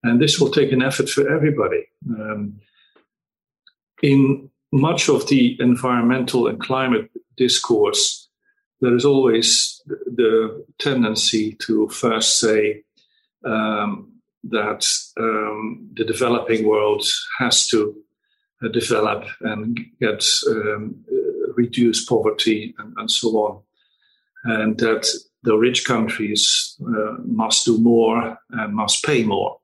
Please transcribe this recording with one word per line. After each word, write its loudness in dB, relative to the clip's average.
And 4
this 2
will 4
take 2
an 2
effort -2
for 0
everybody. 0
Um, -8
in 2
much 2
of 2
the 2
environmental 2
and -4
climate -2
discourse, 0
there 4
is 2
always 2
the 0
tendency 0
to 0
first 0
say, 0
um, -4
that, -4
um, -4
the -4
developing 0
world 2
has 2
to, 0
uh, -4
develop -2
and -6
get, -2
um, -4
uh, -4
reduce 2
poverty 0
and, -16
and -8
so 0
on, -2
and -2
that 0
the 4
rich 2
countries, 0
uh, -4
must 0
do 4
more 2
and -6
must 0
pay 2
more. -2